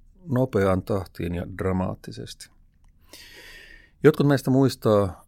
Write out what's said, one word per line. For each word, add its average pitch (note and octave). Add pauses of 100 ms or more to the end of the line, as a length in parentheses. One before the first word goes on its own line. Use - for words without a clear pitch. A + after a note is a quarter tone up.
(240)
nopeaan G2+
tahtiin F#2
ja F2 (120)
dramaattisesti. F#2 (1500)
Jotkut D3
meistä C#3+
muistaa A2+